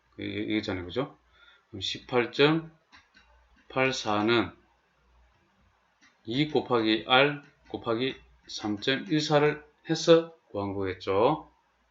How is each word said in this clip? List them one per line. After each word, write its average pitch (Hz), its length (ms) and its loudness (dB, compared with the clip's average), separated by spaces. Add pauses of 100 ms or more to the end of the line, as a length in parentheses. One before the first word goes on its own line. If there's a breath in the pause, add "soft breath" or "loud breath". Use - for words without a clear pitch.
(200)
이-, 101 40 -10
이거잖아요. 104 600 -4
그죠? 120 320 -8 (520 soft breath)
그럼 98 120 -14
십팔 - 500 -4
점 160 400 2 (1000)
팔사는 110 840 0 (1700)
이 139 240 -2
곱하기 110 580 0
R 143 340 4 (280)
곱하기 117 460 -4 (320)
삼 104 320 -6
점 135 300 -2
일사를 151 540 2 (260)
해서 165 460 4 (140)
구한 101 240 -4
거겠죠. 101 800 -2 (400)